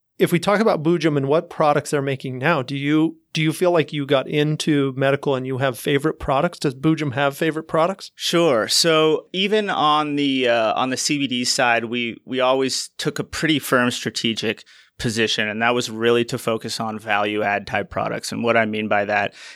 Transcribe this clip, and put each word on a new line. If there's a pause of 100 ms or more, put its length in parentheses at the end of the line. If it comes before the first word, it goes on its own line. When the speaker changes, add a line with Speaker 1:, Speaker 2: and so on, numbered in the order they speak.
(180)
Speaker 1:
If
we
talk
about
Boojum
and
what
products
they're
making
now,
do
you, (140)
do
you
feel
like
you
got
into
medical
and
you
have
favorite
products?
Does
Boojum
have
favorite
products?
Speaker 2:
Sure.
So
even
on
the,
uh,
on
the
C
B
D
side,
we,
we
always (100)
took
a
pretty
firm
strategic (340)
position,
and
that
was
really
to
focus
on
value
add
type
products.
And
what
I
mean
by
that (220)